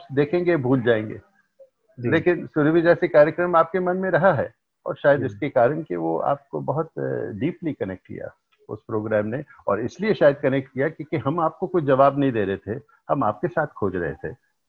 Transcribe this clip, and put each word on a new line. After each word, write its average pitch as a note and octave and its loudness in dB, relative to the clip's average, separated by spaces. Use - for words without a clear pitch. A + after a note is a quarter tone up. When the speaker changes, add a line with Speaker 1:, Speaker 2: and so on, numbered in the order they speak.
Speaker 1:
देखेंगे, E3+ 2
भूल B2+ 2
जाएंगे, G#2+ 0
Speaker 2:
जी। A#2+ -2
Speaker 1:
लेकिन E3 0
सुरभि D#3+ 2
जैसे E3+ 4
कार्यक्रम E3 4
आपके E3 2
मन F3+ -2
में F#3+ -2
रहा F3+ 4
है, G#2 -2
और - -6
शायद C#3+ 2
Speaker 2:
जी। C#3 -4
Speaker 1:
इसके G#2+ -6
कारण C3+ 2
कि - -8
वो E3 -2
आपको - -4
बहुत, C#3+ -4
अ, C2 -4
डीपली C3 -6
कनेक्ट F#2+ -8
किया F#2+ -12
उस A2 -12
प्रोग्राम G#2+ -2
ने, B2 -6
और G2+ 0
इसलिए F3+ -4
शायद D3 4
कनेक्ट C3+ -2
किया C#3 -2
क्योंकि D#3 -8
हम C#3 -2
आपको D#3+ -2
कोई F3+ -2
जवाब C#3 4
नहीं C3+ 2
दे A2 0
रहे F#2+ -2
थे, G#2+ -8
हम C#3+ 0
आपके G#2+ -2
साथ D3+ -2
खोज F#2+ -4
रहे E2 -4
थे, - -10